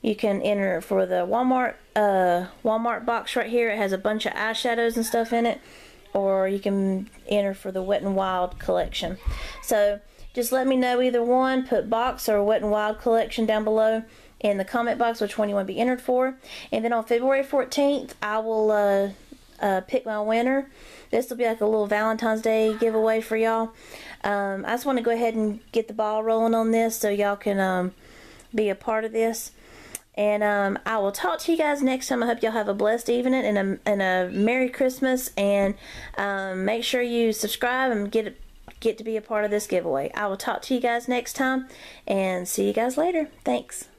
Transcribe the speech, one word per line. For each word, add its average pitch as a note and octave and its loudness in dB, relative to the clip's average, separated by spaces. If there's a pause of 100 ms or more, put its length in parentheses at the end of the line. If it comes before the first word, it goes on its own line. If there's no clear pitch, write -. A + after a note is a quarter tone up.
You G#3+ 0
can G3+ 0
enter G3 0
for F#3+ 0
the F3+ 0
Walmart, B3+ 0 (220)
uh, F#3 4 (180)
Walmart A3+ 0
box A#3 -2
right A#3 0
here. A#3 2
It G#3 -2
has G3+ 0
a F#3 -2
bunch G#3+ -2
of - -4
eyeshadows A#3 0
and A3+ 0
stuff A3+ -2
in A#3 2
it. - -2 (540)
Or G3 2
you G3 -2
can G3 -2 (180)
enter G3+ 0
for F#3+ -10
the F#3+ -4
Wet G3 -2
n G3 -2
Wild F#3 -2
collection. F3+ -2 (460)
So G#3 2 (340)
just A#3+ -2
let C4 2
me C4 4
know B3 2
either B3 2
one. C4 2
Put G#3+ 0
box B3 0
or G3+ 4
Wet G#3+ 2
n G#3 -2
Wild G#3+ 0
collection A3+ 0
down G#3+ 2
below A3 2 (380)
in G3+ 2
the F#3+ -2
comment A#3 -2
box A3+ 0
which G3+ -4
one G#3 2
you G3+ -2
wanna G3 0
be F#3+ -6
entered B3 0
for. B3+ 0 (360)
And A3+ 0
then A#3 0
on A3+ 0
February C4+ 2
fourteenth, C#4 0
I G#3+ -2
will... A3 2
Uh, G3+ 4 (520)
uh, F#3+ 2
pick - -2
my G#3+ -4
winner. B3 2 (420)
This A#3 0
will A#3 -8
be B3 0
like A3+ 0
a G#3 2
little G#3+ 2
Valentine's A3 0
Day A3 2
giveaway A3 2
for A3 -4
y'all. A3+ 0 (520)
Um, G3 -2
I G#3 -2
just B3 -4
wanna C4 0
go A#3 0
ahead A#3 0
and G#3+ -2 (120)
get A3+ 0
the G#3+ -12
ball G#3+ 0
rolling A3+ 2
on A3+ 2
this A3+ 2
so G#3 0
y'all G3+ 2
can, G3+ -2
um, F#3 0 (600)
be G#3+ 0
a F#3+ -2
part A3 -2
of A3 -6
this. A3+ -2 (640)
And, G#3 2
um, G3+ 0
I A3 -2
will G3+ 0
talk E4+ -4
to - -2
you E4 2
guys D4 0
next C4 0
time. B3 0
I A3+ 0
hope A#3 0
y'all A3+ 0
have G#3+ -2
a G3+ 0
blessed G#3+ 0
evening B3+ 2
and G3+ 2
a, G3 -2
and G3+ 2
a F#3 2
Merry B3 2
Christmas. B3+ 0
And, G3+ 2 (420)
um, F#3+ -4
make A3+ -2
sure B3+ 0
you A#3 2
subscribe B3 0
and G#3 -2
get, G#3+ 0 (440)
get A3 0
to A3 -14
be A3 -4
a G#3+ -2
part G#3+ -2
of G#3 0
this G#3 -2
giveaway. E3 0
I G#3 -2
will G3 -4
talk - -4
to - -2
you A#3+ 0
guys A#3+ 0
next B3 -2
time C4 -2 (380)
and F#3 -2
see G3 0
you G#3 0
guys B3+ 0
later. D#4+ 0 (160)
Thanks. - -4 (120)